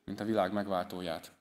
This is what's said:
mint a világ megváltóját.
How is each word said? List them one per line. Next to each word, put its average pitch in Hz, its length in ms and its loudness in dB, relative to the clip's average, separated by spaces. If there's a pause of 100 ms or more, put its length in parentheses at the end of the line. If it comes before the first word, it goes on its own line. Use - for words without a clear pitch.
mint 101 140 -6
a 104 60 -2
világ 101 280 4
megváltóját. 90 880 -2